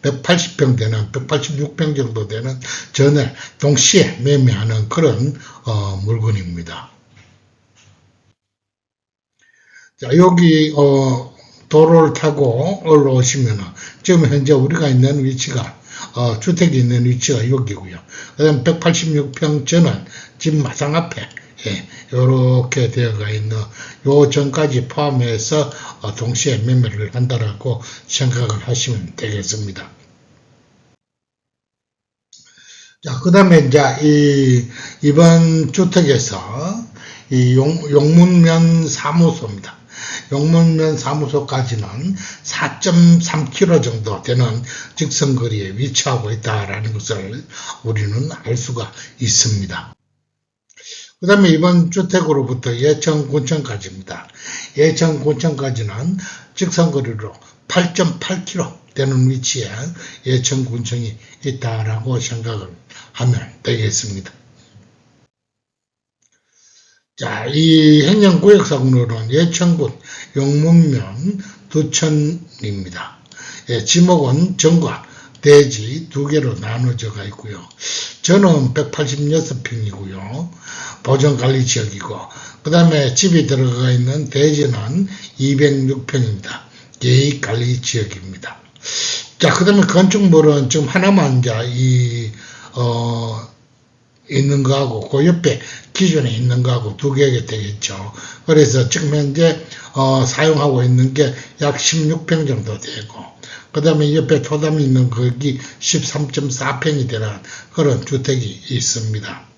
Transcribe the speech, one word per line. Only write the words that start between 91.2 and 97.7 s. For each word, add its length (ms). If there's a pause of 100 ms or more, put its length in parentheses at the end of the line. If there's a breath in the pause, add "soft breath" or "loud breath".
이제 140 (160)
이, 640 (440 loud breath)
어, 720 (840)
있는 320
거하고 460
그 160
옆에 360 (340 loud breath)
기존에 360
있는 320
거하고 340
두 160
개가 340
되겠죠. 640 (340 loud breath)